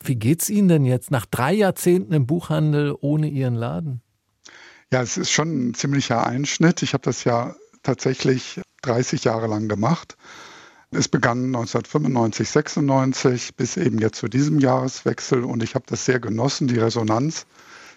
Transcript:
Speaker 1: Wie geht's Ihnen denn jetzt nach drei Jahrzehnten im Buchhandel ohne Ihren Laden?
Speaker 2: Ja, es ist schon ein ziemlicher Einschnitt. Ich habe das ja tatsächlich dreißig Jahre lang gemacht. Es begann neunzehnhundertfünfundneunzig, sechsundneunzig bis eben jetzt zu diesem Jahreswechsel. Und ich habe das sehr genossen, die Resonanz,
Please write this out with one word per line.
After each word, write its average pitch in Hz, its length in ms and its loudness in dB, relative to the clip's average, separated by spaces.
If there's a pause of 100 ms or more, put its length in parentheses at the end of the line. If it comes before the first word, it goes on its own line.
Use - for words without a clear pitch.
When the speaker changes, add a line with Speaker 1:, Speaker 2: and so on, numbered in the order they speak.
Speaker 1:
Wie 135 120 -2
geht's 123 340 0
Ihnen 208 180 4
denn 156 180 6
jetzt 127 260 0
nach 123 140 0
drei 135 280 0
Jahrzehnten 190 600 2
im 143 120 2
Buchhandel 151 760 0
ohne 151 260 0
Ihren 131 280 -2
Laden? 131 460 -6 (920)
Speaker 2:
Ja, 127 80 2
es - 160 -4
ist - 140 -2
schon 151 380 0
ein - 40 -4
ziemlicher 139 520 0
Einschnitt. 139 560 2
Ich - 120 -2
habe 139 100 -2
das 131 200 -4
ja 120 320 0 (280)
tatsächlich 131 800 -2 (200)
dreißig 123 440 0
Jahre 113 220 0
lang 107 200 -2
gemacht. 107 480 -2 (760)
Es - 160 0
begann 127 440 0
neunzehnhundertfünfundneunzig, 120 960 0
sechsundneunzig 135 1080 0
bis 123 220 -4
eben 113 220 0
jetzt 110 180 0
zu 120 100 -6
diesem 143 320 2
Jahreswechsel. 127 840 0
Und 117 180 -4
ich 110 140 -4
habe 127 120 -2
das - 180 -6
sehr 127 140 2
genossen, 117 480 -2
die 120 120 2
Resonanz, 117 640 0 (520)